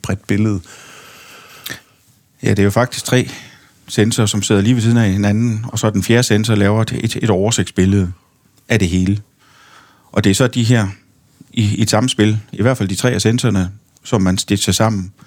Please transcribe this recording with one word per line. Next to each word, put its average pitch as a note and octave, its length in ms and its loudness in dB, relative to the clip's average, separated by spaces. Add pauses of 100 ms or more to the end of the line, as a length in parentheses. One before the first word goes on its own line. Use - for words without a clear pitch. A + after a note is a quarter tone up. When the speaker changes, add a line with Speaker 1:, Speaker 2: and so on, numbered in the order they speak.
Speaker 1:
bredt - 260 -8
billede. G#2 320 -2 (1800)
Speaker 2:
Ja, A2+ 60 0
det G#2 100 0
er G2 40 2
jo G2+ 60 2
faktisk A#2 360 -2
tre B2+ 240 0 (580)
sensorer, A2 400 0
som G#2 140 -2
sidder G2+ 200 0
lige A#2 140 2
ved A#2 60 0
siden A#2 160 2
af G#2+ 140 2
hinanden, G#2+ 560 0
og A2 120 -8
så A2+ 100 0
den G2+ 140 -2
fjerde A#2+ 200 4
sensor A2 320 0
laver G2+ 260 2
et, A2 220 -4
et, - 180 -4
et A2+ 80 0
oversigtsbillede F#2+ 800 0 (580)
af A2+ 100 2
det F#2+ 80 2
hele. F#2 340 0 (920)
Og G2 120 -2
det G2 60 4
er F#2+ 40 2
så B2+ 140 2
de B2 160 -2
her A2+ 240 2 (640)
i, G#2 220 0
i G#2+ 60 -4
et A2+ 80 0
samspil, G#2+ 500 2 (120)
i - 100 -8
hvert B2 160 2
fald F#2+ 120 -2
de F#2+ 60 -4
tre B2 160 0
af F#2+ 100 -2
sensorerne, G#2+ 480 0 (340)
som A2 180 -2
man F#2 160 2
stitcher G2+ 360 -2
sammen, G2 380 -2 (160)